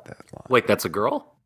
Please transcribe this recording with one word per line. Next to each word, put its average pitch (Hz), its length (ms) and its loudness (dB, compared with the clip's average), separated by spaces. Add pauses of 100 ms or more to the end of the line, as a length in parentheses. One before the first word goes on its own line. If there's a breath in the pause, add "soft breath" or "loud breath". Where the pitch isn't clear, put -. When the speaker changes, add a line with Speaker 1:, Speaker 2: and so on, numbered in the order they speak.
Speaker 1:
that - 160 -20 (140)
line? - 160 -18
Speaker 2:
Wait, 123 160 4
that's - 180 2
a 95 60 -2
girl? 113 560 -4